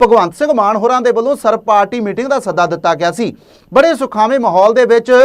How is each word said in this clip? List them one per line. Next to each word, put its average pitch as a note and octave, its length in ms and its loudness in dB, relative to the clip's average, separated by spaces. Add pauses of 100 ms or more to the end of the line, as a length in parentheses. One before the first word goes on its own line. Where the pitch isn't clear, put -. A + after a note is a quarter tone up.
ਭਗਵੰਤ A3 340 2
ਸਿੰਘ D4 180 -2
ਮਾਨ A3 240 0
ਹੋਰਾਂ B3 240 0
ਦੇ A#3+ 120 0
ਵੱਲੋਂ A#3 240 -2
ਸਰਬ A3 280 -2
ਪਾਰਟੀ G#3 360 0
ਮੀਟਿੰਗ G#3 280 -6
ਦਾ C4+ 120 -2
ਸੱਦਾ F3 260 -2
ਦਿੱਤਾ E3 280 -2
ਗਿਆ E3+ 180 -2
ਸੀ। F3 220 -6 (380)
ਬੜੇ D4+ 220 2
ਸੁਖਾਵੇਂ A#3+ 460 -2
ਮਾਹੌਲ G3+ 340 2
ਦੇ B3 120 2
ਵਿੱਚ A#3 260 0 (120)